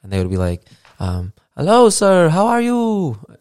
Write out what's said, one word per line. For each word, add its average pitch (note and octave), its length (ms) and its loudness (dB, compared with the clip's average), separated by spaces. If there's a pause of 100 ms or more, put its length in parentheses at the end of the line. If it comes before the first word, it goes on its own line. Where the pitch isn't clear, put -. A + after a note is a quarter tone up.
And G2+ 80 -16
they G2 80 -4
would F#2 100 -2
be F#2 80 -4
like, F2+ 260 -4 (360)
um, F2+ 340 -6 (220)
Hello, A3 340 4
sir. F#3+ 400 2
How F3+ 180 0
are A#3 140 0
you? A3+ 580 -2 (220)